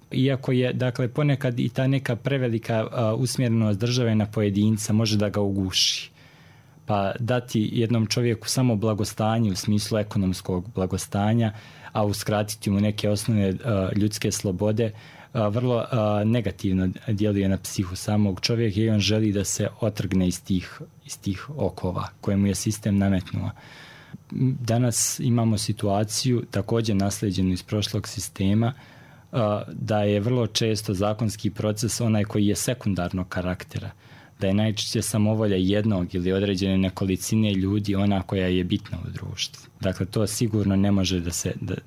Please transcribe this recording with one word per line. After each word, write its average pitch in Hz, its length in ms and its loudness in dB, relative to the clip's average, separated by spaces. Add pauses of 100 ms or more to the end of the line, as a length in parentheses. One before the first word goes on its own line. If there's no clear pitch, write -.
(120)
Iako 131 400 0
je, 123 220 2
dakle, 123 340 0
ponekad 135 520 0
i 131 100 0
ta 131 180 0
neka 135 280 0
prevelika, 117 760 -2
a, 113 220 0
usmjerenost 113 640 2
države 120 360 2
na 107 100 2
pojedinca 104 680 2
može 107 240 2
da 104 120 2
ga 101 120 -2
uguši. 98 720 -2 (760)
Pa 98 340 0
dati 120 540 0
jednom 113 340 2
čovjeku 120 400 0
samo 127 280 2
blagostanje 110 760 0
u 92 40 -2
smislu 107 420 0
ekonomskog 95 800 -2
blagostanja, 104 800 0 (380)
a 110 140 0
uskratiti 104 640 -2
mu 98 100 4
neke 104 300 0
osnovne, 104 440 2 (100)
a, 98 320 0
ljudske 104 360 0
slobode, 107 600 0 (420)
a, 110 140 0
vrlo, 120 440 0
a, 107 340 2
negativno 98 640 0 (180)
djeluje 101 420 2
na 95 80 2
psihu 92 380 -4
samog 104 460 0
čovjeka 113 380 0
i 113 100 2
on 107 100 4
želi 107 320 2
da 98 120 0
se 104 240 -2 (140)
otrgne 95 460 0
iz 90 160 -4
tih, - 380 -4 (240)
iz - 140 -14
tih 98 380 -6
okova 95 520 -4 (120)
koje 101 160 0
mu 98 100 4
je 95 80 0
sistem 107 420 0
nametnuo. 98 540 0 (1080)
Danas 117 600 0
imamo 113 380 2
situaciju, 107 920 0
također 110 440 0
naslijeđenu 95 560 0
iz 90 120 -4
prošlog 104 440 -4
sistema, 104 640 0 (580)
a, 104 400 0
da 107 320 0
je 104 160 4
vrlo 120 280 2
često 110 460 0
zakonski 104 580 0
proces 107 500 -2
onaj 110 220 2
koji 104 220 2
je 101 100 4
sekundarnog 92 720 -2
karaktera, - 640 -6 (480)
da 101 80 0
je 95 60 2
najčešće 107 480 0
samovolja 107 540 2
jednog 95 600 2
ili 90 160 0
određene 98 460 2
nekolicine 98 760 0
ljudi 98 420 0
ona 98 260 2
koja 92 260 0
je 92 160 2
bitna 90 340 -2 (100)
u - 20 -8
društvu. - 600 -10 (100)
Dakle, 92 260 -2
to 104 220 0
sigurno 101 480 2
ne 101 160 4
može 92 280 2
da 85 120 -4
se, - 300 -4
da, 92 140 -4 (120)